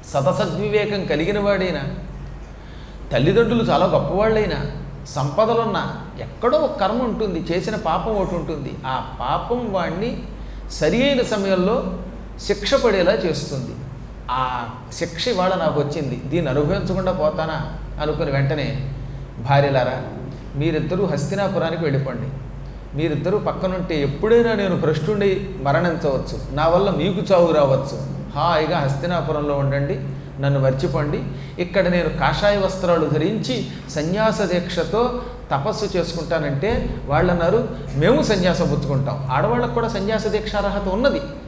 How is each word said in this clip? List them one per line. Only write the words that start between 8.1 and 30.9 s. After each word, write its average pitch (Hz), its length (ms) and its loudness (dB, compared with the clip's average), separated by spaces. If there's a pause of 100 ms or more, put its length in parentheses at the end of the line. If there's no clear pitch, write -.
ఒకటి 185 200 0
ఉంటుంది. 143 380 -4 (120)
ఆ 127 340 -4
పాపం 196 540 -2
వాడిని 180 440 -2 (540)
సరి 208 320 2
అయిన 277 180 4
సమయంలో 196 720 0 (480)
శిక్ష - 320 0
పడేలా 202 380 4
చేస్తుంది. 139 600 -2 (600)
ఆ 127 380 -2 (240)
శిక్ష - 340 -4
ఇవాళ 185 280 2
నాకు 151 240 2
వచ్చింది, 139 460 -2
దీన్ని 135 260 0
అనుభవించకుండా 185 600 2
పోతానా 156 640 -2 (280)
అనుకుని 151 300 0
వెంటనే, 139 600 0 (560)
"భార్యలారా, 135 520 4 (540)
మీరిద్దరూ 165 500 0
హస్తినాపురానికి 175 800 0
వెళ్ళిపోండి. 135 440 0 (720)
మీరిద్దరూ 165 400 0
పక్కనుంటే 180 640 -2
ఎప్పుడైనా 220 520 4
నేను 196 220 2
భ్రష్టుణ్ణి 202 760 2 (120)
మరణించవచ్చు, 147 800 0 (120)
నా 151 160 2
వల్ల 190 220 4
మీకు 185 440 2
చావు 175 180 6
రావచ్చు. 135 500 2 (340)
హాయిగా 160 420 2
హస్తినాపురంలో 147 800 0
ఉండండి, 139 440 0 (420)
నన్ను 139 180 2
మర్చిపోండి. 147 640 0 (360)